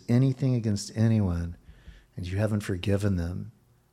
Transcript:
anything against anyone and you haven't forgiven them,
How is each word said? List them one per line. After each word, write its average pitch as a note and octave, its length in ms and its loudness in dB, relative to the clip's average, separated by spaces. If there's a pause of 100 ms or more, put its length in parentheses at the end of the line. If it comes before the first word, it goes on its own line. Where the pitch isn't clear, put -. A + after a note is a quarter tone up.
anything C3 440 2
against G#2+ 440 -2
anyone F#2+ 580 2 (640)
and F2+ 100 -8
you F#2+ 120 -4
haven't G#2+ 200 0
forgiven G2 560 0
them, F#2 380 -6 (400)